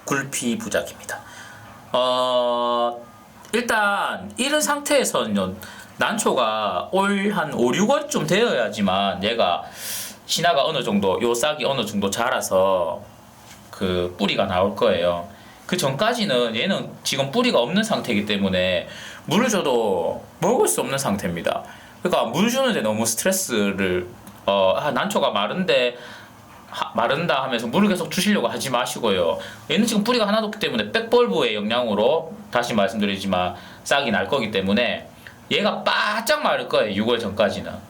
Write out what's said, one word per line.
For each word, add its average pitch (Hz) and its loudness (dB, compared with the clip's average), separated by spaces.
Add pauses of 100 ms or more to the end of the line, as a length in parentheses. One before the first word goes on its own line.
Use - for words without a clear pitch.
굴피 135 -2
부작입니다. - -6 (720)
어, 123 2 (520)
일단 202 0
이런 294 2
상태에서는요, 202 0 (440)
난초가 110 0
올 196 2
한 - -2
오, 123 2
육월쯤 214 2
되어야지만 104 2
얘가 101 2 (640)
신화가 165 2
어느 143 -2
정도, 98 2
요 117 2
싹이 151 0
어느 135 0
정도 101 -2
자라서 98 0 (680)
그 90 -2
뿌리가 104 0
나올 98 2
거예요. 87 2 (380)
그 190 -2
전까지는 135 0
얘는 151 -2 (120)
지금 135 -2
뿌리가 233 4
없는 175 2
상태이기 117 0
때문에 92 0 (380)
물을 202 2
줘도 117 0 (160)
먹을 254 4
수 - 0
없는 135 -2
상태입니다. 101 -2 (400)
그러니까 - 2
물 180 2
주는데 240 0
너무 107 0
스트레스를, 101 0 (380)
어, 98 4
"아, 147 -2
난초가 143 0
마른데, 127 0 (720)
하-, - -6
마른다." 135 0
하면서 120 -4
물을 160 2
계속 165 -2
주시려고 180 0
하지 117 -4
마시고요. 104 0 (320)
얘는 202 4
지금 208 2
뿌리가 233 2
하나도 214 0
없기 208 -8
때문에 202 -2
백벌브의 202 2
영향으로, 113 0 (180)
다시 120 0
말씀드리지만, 98 0 (280)
싹이 135 2
날 98 0
거기 123 -2
때문에 98 0 (420)
얘가 190 0
바짝 220 0
마를 139 0
거예요, 117 2
육월 110 2
전까지는. 95 -2 (180)